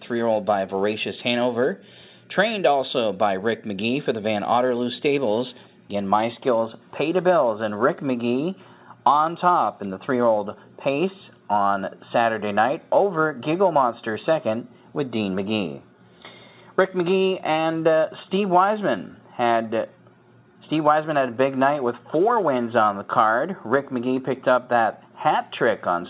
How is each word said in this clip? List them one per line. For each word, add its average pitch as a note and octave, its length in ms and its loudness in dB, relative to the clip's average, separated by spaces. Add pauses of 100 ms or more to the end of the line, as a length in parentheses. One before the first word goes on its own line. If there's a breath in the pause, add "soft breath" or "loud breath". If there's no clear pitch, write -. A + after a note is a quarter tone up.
three-year-old A#2 400 0
by G2+ 200 0
Voracious G2 580 -4
Hanover. B2 580 0 (520 loud breath)
Trained G#3 320 0
also C3+ 480 2
by G2+ 200 2
Rick G#2+ 300 -2
McGee A2 400 -4
for - 80 -2
the A2+ 80 -2
Van G#2 220 -2
Otterloo A#2+ 560 0
Stables. B2+ 560 0 (340 loud breath)
Again, G2+ 200 -6
My G#2+ 320 2
Skills A2+ 340 0 (240)
Pay D3+ 140 -2
the F3+ 100 0
Bills, D3 400 2
and G#2 180 -4
Rick C3 200 0
McGee C3 560 -2 (500 loud breath)
on D3+ 300 2
top D#3+ 480 0
in G2 80 -6
the F#2+ 80 -8
three-year-old A#2 500 0 (340 loud breath)
Pace D3 280 -2 (380)
on G2+ 360 0 (260)
Saturday A2 400 0
night A#2 300 0 (100)
over D#3+ 420 2
Giggle E3+ 380 0
Monster A#2+ 540 0
second B2+ 420 -2 (260 loud breath)
with C#3+ 180 -4
Dean G#2 240 -2
McGee. G2 460 -4 (960 loud breath)
Rick F#3+ 200 2
McGee F#3 500 0
and, D#3+ 420 0
uh, D#3+ 200 4 (200)
Steve G3 220 -2
Wiseman F3+ 640 0 (160)
had, A2+ 580 0 (760)
Steve D#3 180 -2
Wiseman D3+ 340 2
had C3+ 120 2
a A#2 40 -10
big C3+ 220 0
night C3+ 280 2
with A#2+ 120 -2 (160)
four G#3+ 300 2
wins B2 340 0
on G#2+ 220 2
the G2 60 -8
card. B2 600 2
Rick C3+ 280 -2
McGee B2+ 340 -2
picked B2+ 220 -4
up B2+ 220 2
that A#2 340 0 (120)
hat - 400 -2
trick A2+ 300 0
on F2+ 240 -2